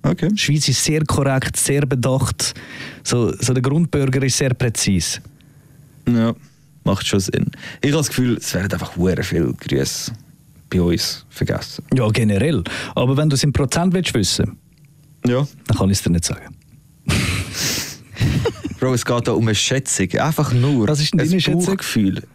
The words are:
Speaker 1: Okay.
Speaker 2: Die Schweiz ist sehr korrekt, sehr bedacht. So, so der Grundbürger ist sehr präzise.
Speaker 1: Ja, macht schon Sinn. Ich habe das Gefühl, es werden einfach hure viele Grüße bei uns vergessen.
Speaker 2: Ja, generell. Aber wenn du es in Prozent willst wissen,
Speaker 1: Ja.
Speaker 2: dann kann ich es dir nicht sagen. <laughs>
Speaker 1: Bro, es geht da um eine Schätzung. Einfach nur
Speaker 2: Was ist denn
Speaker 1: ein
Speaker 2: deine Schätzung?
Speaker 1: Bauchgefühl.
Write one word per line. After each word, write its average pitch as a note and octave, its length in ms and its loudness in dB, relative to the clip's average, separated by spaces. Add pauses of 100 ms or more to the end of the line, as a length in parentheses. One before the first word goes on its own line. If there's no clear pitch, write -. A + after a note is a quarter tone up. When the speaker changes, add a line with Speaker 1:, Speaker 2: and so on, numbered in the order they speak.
Speaker 1:
Okay. D#3 300 0
Speaker 2:
Die G#3+ 80 0
Schweiz D3 280 2
ist - 160 0
sehr D#3 220 0
korrekt, C3+ 520 0
sehr C#3+ 280 0
bedacht. C3 680 0 (480)
So, A#2+ 360 0
so B2+ 140 0
der C3 80 0
Grundbürger C#3 640 2
ist C3 140 0
sehr C#3 180 0
präzise. G2+ 640 -2 (880)
Speaker 1:
Ja, A2+ 260 2 (500)
macht G2 220 -2
schon G2+ 140 2
Sinn. F#2+ 260 -2 (360)
Ich C#3 100 2
habe D#3 80 2
das C#3+ 80 0
Gefühl, B2 300 0
es - 180 -8
werden F#2+ 180 -2
einfach F2 240 -6
hure F2 240 2
viele E2 320 0
Grüße - 580 -4 (600)
bei F#2 100 2
uns - 480 0
vergessen. - 540 -6 (100)
Speaker 2:
Ja, B2 160 2
generell. A2 540 2 (320)
Aber B2+ 200 2
wenn D3+ 140 4
du C#3 60 2
es B2 80 2
in C3+ 100 2
Prozent E3+ 400 2
willst F3+ 220 0
wissen, - 420 0 (680)
Speaker 1:
Ja. B2+ 220 2 (200)
Speaker 2:
dann A2+ 100 0
kann F#2+ 140 2
ich F#2+ 80 2
es - 40 -10
dir - 60 0
nicht E2+ 160 2
sagen. - 300 -8 (520)
<laughs> - 60 2 (1700)
Speaker 1:
Bro, B2+ 140 0
es A#2+ 120 0
geht A#2+ 220 0
da B2 40 2
um A2+ 120 2
eine A2 120 2
Schätzung. - 640 -2
Einfach D3+ 340 0
nur B2 340 4
Speaker 2:
Was D3+ 120 2
ist D3+ 140 0
denn F3 80 4
Speaker 1:
ein D3+ 80 2
Speaker 2:
deine F3+ 120 4
Schätzung? E3+ 240 2
Speaker 1:
Bauchgefühl. A#2 580 0 (120)